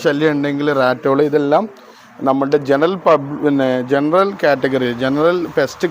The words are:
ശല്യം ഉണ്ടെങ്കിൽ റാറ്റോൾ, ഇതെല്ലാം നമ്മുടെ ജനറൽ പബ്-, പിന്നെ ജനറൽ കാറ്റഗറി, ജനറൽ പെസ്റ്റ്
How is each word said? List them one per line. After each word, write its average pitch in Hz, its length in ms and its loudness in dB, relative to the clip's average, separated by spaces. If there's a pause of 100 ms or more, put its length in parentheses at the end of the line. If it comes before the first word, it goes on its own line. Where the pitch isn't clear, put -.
ശല്യം 151 300 2
ഉണ്ടെങ്കിൽ 143 340 -2 (120)
റാറ്റോൾ, 127 360 0 (120)
ഇതെല്ലാം 147 340 2 (640)
നമ്മുടെ 139 300 0 (120)
ജനറൽ 156 240 2 (140)
പബ്-, 143 360 2
പിന്നെ 139 280 2 (200)
ജനറൽ 160 380 2 (140)
കാറ്റഗറി, 135 440 0 (160)
ജനറൽ 151 320 0 (220)
പെസ്റ്റ് 147 320 -2